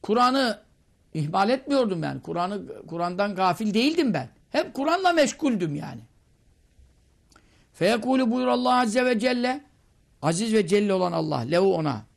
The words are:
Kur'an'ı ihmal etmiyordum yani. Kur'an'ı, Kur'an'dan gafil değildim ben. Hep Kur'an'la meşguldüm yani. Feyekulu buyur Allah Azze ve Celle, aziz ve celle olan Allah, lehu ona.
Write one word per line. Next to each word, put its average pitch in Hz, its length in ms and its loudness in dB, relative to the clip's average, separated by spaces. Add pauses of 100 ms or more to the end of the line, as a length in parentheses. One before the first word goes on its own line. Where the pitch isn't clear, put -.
Kur'an'ı 247 600 0 (520)
ihmal 185 360 0
etmiyordum 254 540 0
yani. 139 180 -6
Kur'an'ı, 175 680 -8
Kur'an'dan 180 480 -4
gafil 185 380 0
değildim 269 400 2
ben. 127 160 -6 (200)
Hep - 240 -4
Kur'an'la 339 400 0
meşguldüm 233 640 0
yani. 147 260 -12 (1700)
Feyekulu 240 580 0
buyur 254 160 0
Allah 247 320 2
Azze 247 260 2
ve 247 140 2
Celle, 247 440 0 (580)
aziz 180 320 0
ve 208 140 4
celle 202 260 2
olan 185 180 0
Allah, 156 280 -2
lehu 175 360 2
ona. 147 260 -2 (160)